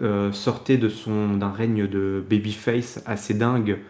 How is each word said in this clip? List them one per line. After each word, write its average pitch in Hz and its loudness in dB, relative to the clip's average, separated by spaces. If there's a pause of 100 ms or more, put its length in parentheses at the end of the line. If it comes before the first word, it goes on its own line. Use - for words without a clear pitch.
euh, 101 0
sortait 123 0
de 113 2
son, 107 0
d'un 101 0
règne 107 0
de 98 -2
babyface 110 0
assez 110 -2
dingue, 110 2 (100)